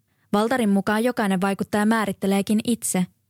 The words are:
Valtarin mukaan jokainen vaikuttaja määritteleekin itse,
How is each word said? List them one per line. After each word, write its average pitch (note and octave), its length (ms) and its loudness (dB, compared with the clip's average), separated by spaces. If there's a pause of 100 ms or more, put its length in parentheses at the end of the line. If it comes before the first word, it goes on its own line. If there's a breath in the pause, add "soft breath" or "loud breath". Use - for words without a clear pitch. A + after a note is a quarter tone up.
(320)
Valtarin A3 380 2
mukaan G#3 340 0
jokainen G#3 360 0
vaikuttaja G3+ 460 -2
määritteleekin G3+ 800 0
itse, F#3+ 420 -2 (240)